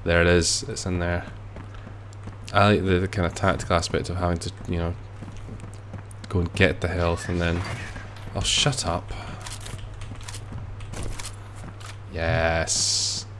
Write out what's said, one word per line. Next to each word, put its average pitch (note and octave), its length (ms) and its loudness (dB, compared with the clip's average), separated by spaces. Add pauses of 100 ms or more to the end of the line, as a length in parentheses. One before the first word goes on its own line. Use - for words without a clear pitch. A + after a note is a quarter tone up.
there E2+ 160 6
it E2+ 60 8
is. F2 420 6
It's - 160 -6
in F2+ 140 0
there. F2 260 0 (1300)
I G2+ 220 8
like F2+ 120 6
the, F#2+ 160 6
the F#2 80 2
kind F2+ 180 2
of E2 80 0
tactical F2+ 420 4
aspect E2 320 0
of F2 80 -2
having F2 220 2
to, - 120 -4 (180)
you F2 100 0
know, E2+ 160 0 (1400)
go F#2+ 100 2
and E2+ 140 2
get F#2 260 4
the F2 80 0
health E2+ 400 0
and F2 100 0
then, E2+ 220 2 (760)
oh, G2+ 60 -2
shut - 460 2
up. F2 260 -2 (3000)
Yes. E2 1160 2 (140)